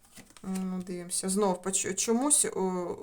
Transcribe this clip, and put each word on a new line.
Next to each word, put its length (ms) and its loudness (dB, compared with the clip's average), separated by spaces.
Ну, 440 -4
дивимося. 420 -4
Знов, 320 2
поч-, 340 -2
чомусь 500 4
у, 140 -2